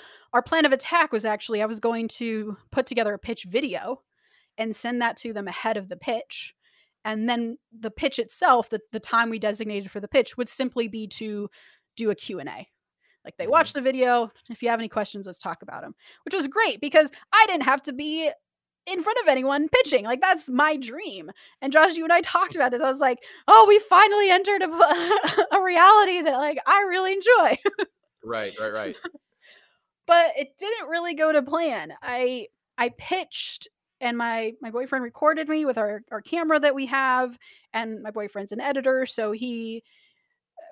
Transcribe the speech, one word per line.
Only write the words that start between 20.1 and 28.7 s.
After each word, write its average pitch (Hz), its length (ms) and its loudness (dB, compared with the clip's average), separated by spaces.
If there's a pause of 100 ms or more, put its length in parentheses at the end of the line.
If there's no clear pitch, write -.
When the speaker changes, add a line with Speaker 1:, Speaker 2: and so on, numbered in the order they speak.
Speaker 1:
that's 370 280 0
my 294 260 2
dream. 262 540 -12 (320)
And 277 100 -2
Josh, 311 240 6
you 330 80 -4
and 320 100 0
I 349 80 6
talked 359 340 0
about 254 160 2
this. 240 100 -2
I 262 80 2
was 269 100 -4
like, 254 200 2 (280)
"Oh, 440 200 12
we 415 120 10
finally 403 520 6
entered 381 320 2
a, 359 40 -2
<laughs> 349 880 2
a 392 80 4
reality 370 600 6
that, 285 140 0
like, 294 280 -2
I 392 240 4
really 370 240 0
enjoy." 381 500 4
<laughs> 403 240 0 (400)
Speaker 2:
Right, 110 320 -4
right, 107 140 -4